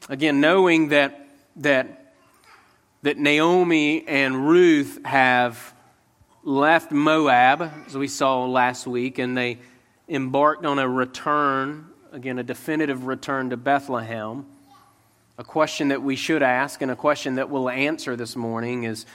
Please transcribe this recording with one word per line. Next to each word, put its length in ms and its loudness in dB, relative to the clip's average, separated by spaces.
Again, 320 0
knowing 480 4
that, 380 0
that, 560 -2
that 140 0
Naomi 880 2
and 400 0
Ruth 580 4
have 680 0
left 480 2
Moab, 800 4
as 100 -14
we 120 -4
saw 380 0
last 420 0
week, 320 -4
and 180 -4
they 220 -4
embarked 580 0
on 140 0
a 80 0
return, 1000 -2
again, 280 -8
a 40 -6
definitive 600 -4
return 460 -4
to 60 -6
Bethlehem. 920 -4
A 60 -14
question 460 -2
that 120 -2
we 140 -4
should 260 -2
ask 400 0
and 80 -2
a 60 -4
question 400 -2
that 160 -4
we'll 180 -2
answer 460 -4
this 200 -10
morning 480 -6
is, 320 -8